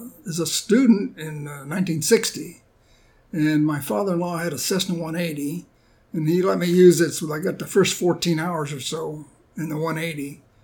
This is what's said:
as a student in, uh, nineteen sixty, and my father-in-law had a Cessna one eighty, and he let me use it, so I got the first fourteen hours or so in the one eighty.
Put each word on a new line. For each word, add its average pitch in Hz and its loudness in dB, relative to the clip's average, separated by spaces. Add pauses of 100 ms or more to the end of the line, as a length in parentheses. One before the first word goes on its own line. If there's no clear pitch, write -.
(280)
as 165 -8
a 165 -2
student 214 2
in, 156 -10
uh, 143 -14
nineteen 160 -2
sixty, - 0 (720)
and 151 2
my 151 0
father-in-law 175 -2
had 165 -4
a 135 -8
Cessna 185 -2
one 160 -6
eighty, 160 -6 (480)
and 156 -2
he 180 4
let 190 2
me 175 0
use 175 8
it, 156 2
so 156 -6
I 151 -4
got - -4
the 170 -8
first - 2
fourteen 170 0
hours 160 -4
or 151 -10
so 151 -8 (320)
in 160 -6
the 151 -6
one 160 -2
eighty. 147 -8 (220)